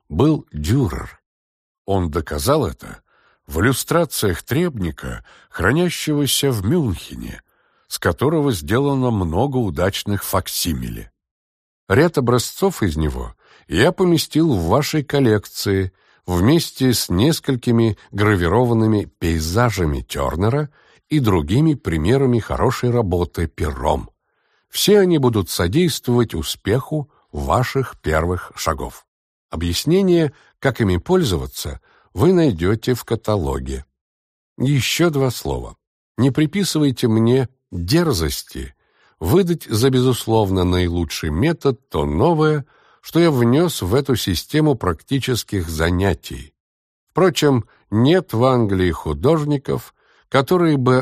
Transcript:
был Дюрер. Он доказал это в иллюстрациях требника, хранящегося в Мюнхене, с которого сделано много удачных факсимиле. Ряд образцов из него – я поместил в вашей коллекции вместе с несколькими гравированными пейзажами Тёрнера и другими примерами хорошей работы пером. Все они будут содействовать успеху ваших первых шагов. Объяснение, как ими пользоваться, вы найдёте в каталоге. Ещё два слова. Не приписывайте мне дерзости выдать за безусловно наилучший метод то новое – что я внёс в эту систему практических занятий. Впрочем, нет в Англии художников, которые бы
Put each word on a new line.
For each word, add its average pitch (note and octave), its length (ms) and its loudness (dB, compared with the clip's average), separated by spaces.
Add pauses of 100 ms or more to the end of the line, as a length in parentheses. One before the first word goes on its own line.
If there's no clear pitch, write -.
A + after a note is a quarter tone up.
был C3+ 420 0
Дюрер. F#2 720 -2 (640)
Он F#2 240 0
доказал D#2+ 560 -2
это - 360 -10 (440)
в - 140 -6
иллюстрациях B2+ 840 0
требника, G2+ 800 -6 (260)
хранящегося D3 1000 0
в G#2 140 -2
Мюнхене, A2+ 760 -4 (460)
с - 120 -10
которого C#3+ 520 0
сделано B2 600 0
много G#2 460 0
удачных G2 640 -2
факсимиле. A#1+ 880 -6 (760)
Ряд C#3 300 2
образцов B2+ 640 0
из D#2+ 140 -2
него – B1+ 400 -4 (320)
я A#2+ 240 2
поместил E3 600 2
в F2 140 0
вашей C#3+ 360 0
коллекции G#2+ 880 0 (340)
вместе B2 680 2
с - 160 -4
несколькими A#2 880 2 (140)
гравированными G#2+ 960 2
пейзажами E2 960 -2
Тёрнера F#2+ 680 -2 (400)
и D#3 100 0
другими A2 540 2
примерами A#2 640 0
хорошей A#2+ 520 -2
работы F2+ 560 -2
пером. C#2+ 640 -4 (600)
Все - 300 4
они F3+ 180 4
будут A2+ 320 2
содействовать A#2+ 840 0
успеху C3 760 -4 (200)
ваших F#2 720 -2
первых E2 540 -2
шагов. - 500 -6 (460)
Объяснение, D#3 840 0 (260)
как B2+ 220 -2
ими F#2 160 2
пользоваться, E2+ 840 -2 (320)
вы E3 200 2
найдёте A2+ 600 0
в A#2 100 -8
каталоге. C2+ 840 -4 (720)
Ещё C#3+ 520 0
два C3+ 200 0
слова. B1+ 460 -8 (420)
Не C3 140 2
приписывайте D3+ 760 0
мне A#2 420 2 (220)
дерзости F2 1040 -2 (440)
выдать E3+ 440 2
за A2 260 2
безусловно A2+ 760 2
наилучший F2 680 -2
метод C#3 580 -2
то D2+ 160 -2
новое – D3+ 600 0 (360)
что - 180 -2
я E3+ 120 4
внёс C3+ 500 2
в F#2 140 -2
эту C3+ 200 0
систему D3 600 0
практических G2+ 960 -4
занятий. E2 840 -2 (560)
Впрочем, D3+ 560 2 (260)
нет C#3 420 2
в A2+ 100 2
Англии G2+ 480 2
художников, C#3 1000 -2 (360)
которые D#3 480 2
бы B2+ 240 2